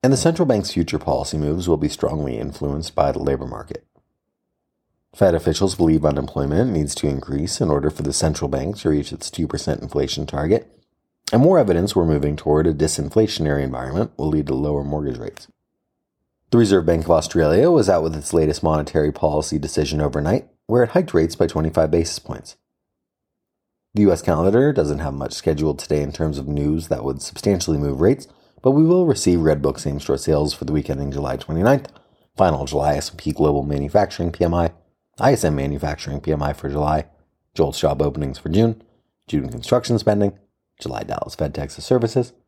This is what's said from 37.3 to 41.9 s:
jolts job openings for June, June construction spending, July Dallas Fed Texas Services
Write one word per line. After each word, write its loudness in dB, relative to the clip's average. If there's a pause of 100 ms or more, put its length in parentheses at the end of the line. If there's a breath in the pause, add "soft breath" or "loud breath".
jolts 0
job 0
openings -4
for -8
June, 2 (460)
June -4
construction 0
spending, 0 (420)
July -8
Dallas -8
Fed -4
Texas -10
Services 0 (140)